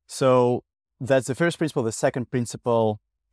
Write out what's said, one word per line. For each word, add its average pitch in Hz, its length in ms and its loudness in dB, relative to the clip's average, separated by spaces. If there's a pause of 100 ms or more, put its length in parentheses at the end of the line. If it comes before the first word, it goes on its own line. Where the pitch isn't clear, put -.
So 123 580 2 (340)
that's 135 280 0
the 139 80 -4
first 170 240 -2
principle. 151 240 -2
The 110 100 -2
second 131 380 -2
principle, 117 720 0 (320)